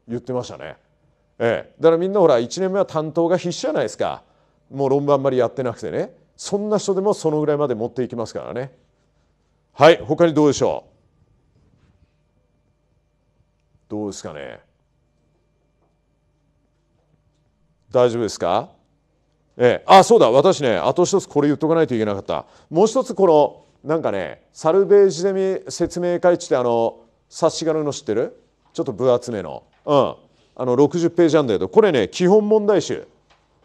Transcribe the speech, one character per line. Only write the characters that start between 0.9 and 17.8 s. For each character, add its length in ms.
え 300
え。 100
だ 100
か 20
ら 60
み 100
ん 40
な 80
ほ 80
ら、 120
一 200
年 140
目 60
は 60
担 280
当 140
が 100
必 140
死 100
じ 60
ゃ 60
な 80
い 20
で 60
す 80
か。 260
も 180
う 20
論 160
文 80
あ 40
ん 60
ま 60
り 80
や 100
っ 40
て 120
な 80
く 80
て 120
ね。 220
そ 220
ん 120
な 80
人 160
で 80
も 140
そ 160
の 80
ぐ 80
ら 80
い 20
ま 100
で 60
持 140
っ 20
て 140
い 40
き 80
ま 120
す 60
か 80
ら 120
ね。 180
は 160
い、 80
他 300
に 80
ど 100
う 20
で 60
し 80
ょ 220
う？ 20
ど 160
う 60
で 20
す 80
か 120
ね？ 260